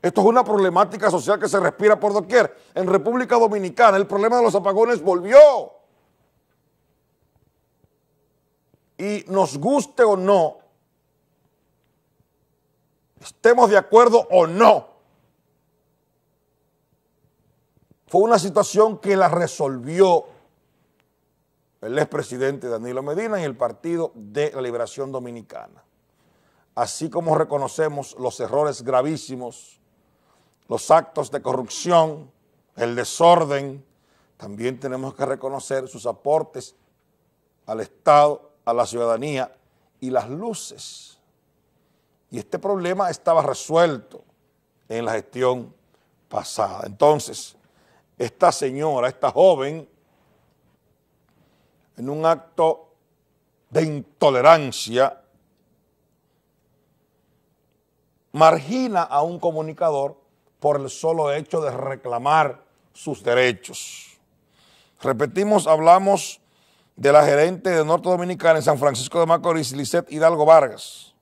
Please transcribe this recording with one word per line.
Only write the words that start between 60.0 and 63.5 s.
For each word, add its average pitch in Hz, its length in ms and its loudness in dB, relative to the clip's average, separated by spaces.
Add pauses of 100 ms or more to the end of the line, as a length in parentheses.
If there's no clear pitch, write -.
por 147 200 -2
el 131 100 -10
solo 160 420 -4
hecho 156 280 -6
de 147 100 -6
reclamar 127 920 -4 (300)
sus - 300 -12
derechos. - 960 -4 (800)